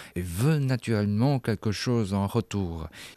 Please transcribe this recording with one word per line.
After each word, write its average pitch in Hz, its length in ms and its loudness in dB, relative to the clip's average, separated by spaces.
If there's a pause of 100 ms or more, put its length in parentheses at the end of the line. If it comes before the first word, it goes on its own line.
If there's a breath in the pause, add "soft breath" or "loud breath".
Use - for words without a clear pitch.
(160 loud breath)
et 90 60 -2
veut 104 360 0
naturellement 117 840 2
quelque 110 320 0
chose 107 440 0
en 98 100 2
retour. 90 640 -2 (280 loud breath)